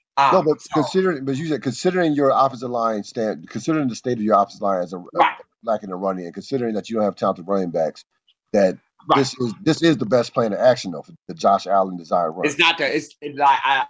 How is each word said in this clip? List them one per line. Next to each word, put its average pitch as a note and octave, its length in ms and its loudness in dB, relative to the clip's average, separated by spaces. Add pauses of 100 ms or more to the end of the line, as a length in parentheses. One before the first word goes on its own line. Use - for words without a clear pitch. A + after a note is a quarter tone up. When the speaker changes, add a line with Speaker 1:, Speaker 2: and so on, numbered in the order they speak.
(180)
Speaker 1:
Um, C#3 160 4
Speaker 2:
No, F#3+ 100 6
but D3 180 2
Speaker 1:
so - 120 -18
Speaker 2:
considering, D#3+ 520 0
but C3+ 100 -2
you D#3 120 -4
said C#3+ 140 -2
considering E3+ 520 0
your C#3+ 200 4
offensive B2+ 380 0
line A2+ 320 -2
stand, G2+ 440 -6
considering D3 420 -2
the A2 60 -6
state B2+ 220 -4
of G#2+ 60 -4
your G#2 180 4
offensive - 200 -6
line G2 200 0
as F2 120 -8
a, F#2 40 -6 (160)
Speaker 1:
Right. - 220 0 (280)
Speaker 2:
lacking G#2+ 280 -4
a F#2 40 -6
running, F#2 300 -4
and E2+ 80 -12
considering A#2 420 -4
that F#2+ 140 -6
you A2+ 60 -6
don't G#2+ 100 0
have F#2+ 100 -2
talented F#2+ 320 -2
running F#2+ 220 -2
backs, D#2+ 360 -4 (480)
that G2 240 4 (300)
Speaker 1:
Right. C#3+ 120 4
Speaker 2:
this C3 200 -2
is, A#2+ 220 -4
this C#3+ 220 0
is D#3+ 140 4
the B2+ 100 -4
best A#2+ 260 2
plan A2+ 180 0
of F#2+ 80 -2
action A#2+ 320 2
though D2+ 120 -10
for - 80 -20 (160)
the F2+ 80 -12
Josh G2 320 2
Allen F#2+ 280 0
desired E2+ 360 -2
run. F2 160 -2
Speaker 1:
It's D3 100 -6
not E3 220 2
that. C3+ 160 -2
It's, D3+ 260 -6
it's C#3+ 160 -12
like, C#3 260 4
I, C3 260 0